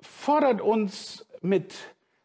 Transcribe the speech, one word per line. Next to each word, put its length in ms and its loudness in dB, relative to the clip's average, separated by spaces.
fordert 600 2
uns 680 -2
mit 340 0